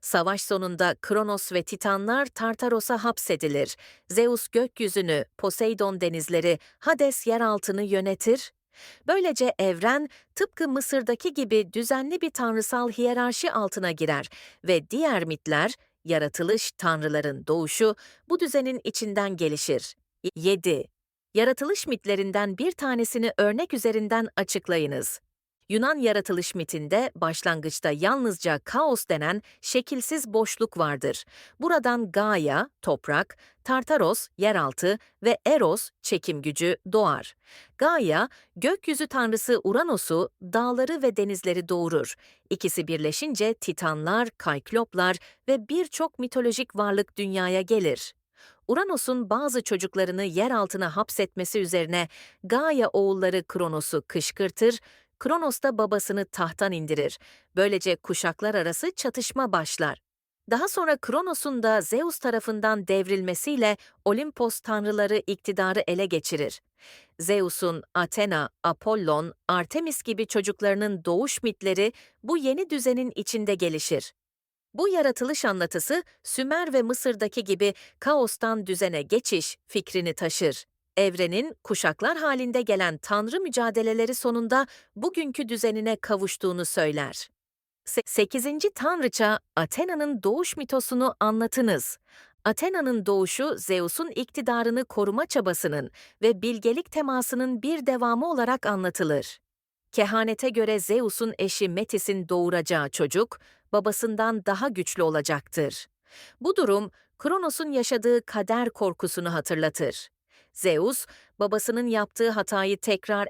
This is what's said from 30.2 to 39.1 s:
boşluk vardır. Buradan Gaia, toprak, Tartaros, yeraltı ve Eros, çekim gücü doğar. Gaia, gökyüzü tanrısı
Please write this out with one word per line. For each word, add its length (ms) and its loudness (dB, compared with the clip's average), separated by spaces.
boşluk 440 0
vardır. 480 -2
Buradan 520 2
Gaia, 560 2
toprak, 560 -2
Tartaros, 640 2
yeraltı 600 2
ve 220 4
Eros, 440 4
çekim 400 -2
gücü 360 0
doğar. 440 2
Gaia, 500 2
gökyüzü 520 -2
tanrısı 560 0